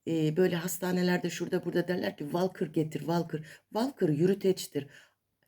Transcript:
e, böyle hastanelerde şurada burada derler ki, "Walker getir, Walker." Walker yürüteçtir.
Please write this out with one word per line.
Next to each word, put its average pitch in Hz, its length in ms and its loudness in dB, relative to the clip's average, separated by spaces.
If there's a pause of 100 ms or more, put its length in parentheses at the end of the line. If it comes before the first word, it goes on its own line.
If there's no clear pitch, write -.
e, 156 300 2
böyle 175 200 4
hastanelerde 180 760 0
şurada 175 340 -4
burada 170 240 0
derler 185 280 -2
ki, 151 80 -8
"Walker 180 420 -2
getir, 156 320 -2
Walker." 156 440 -2 (300)
Walker 220 360 0
yürüteçtir. 185 800 0 (600)